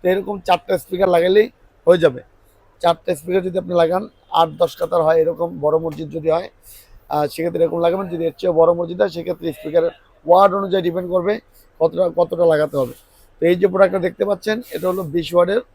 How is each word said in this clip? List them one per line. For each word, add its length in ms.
তো 80
এরকম 300
চারটা 380
স্পিকার 320
লাগালেই 400
হয়ে 100
যাবে। 240
চারটা 360
স্পিকার 260
যদি 160
আপনি 180
লাগান, 340
আট 180
দশ 260
কাতার 280
হয় 180
এরকম 380
বড় 180
মসজিদ 320
যদি 200
হয়, 200
আহ, 180
সেক্ষেত্রে 360
এরকম 160
লাগাবেন। 280
যদি 180
এর 120
চেয়েও 160
বড় 200
মসজিদ 280
হয়, 80
সেক্ষেত্রে 440
স্পিকারের 380
ওয়াট 280
অনুযায়ী 300
ডিপেন্ড 260
করবে 300
কতটা, 360
কতটা 300
লাগাতে 320
হবে। 160
তো 60
এই 100
যে 120
প্রোডাক্টটা 320
দেখতে 260
পাচ্ছেন, 360
এটা 160
হলো 160
বিশ 300
ওয়াটের। 260